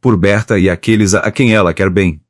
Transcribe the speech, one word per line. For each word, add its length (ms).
por 160
Berta 420
e 120
aqueles 420
a, 80
a 120
quem 200
ela 220
quer 160
bem 400